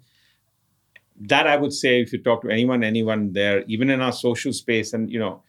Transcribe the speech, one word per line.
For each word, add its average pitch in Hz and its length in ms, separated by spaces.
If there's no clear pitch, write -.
that 107 260
I 147 100
would 143 160
say, 127 280
if 120 120
you 120 100
talk 117 200
to 117 80
anyone, 120 340
anyone 107 480
there, 101 360
even 113 220
in 131 100
our 123 120
social 123 400
space 113 400
and, 113 180
you 117 80
know, 98 300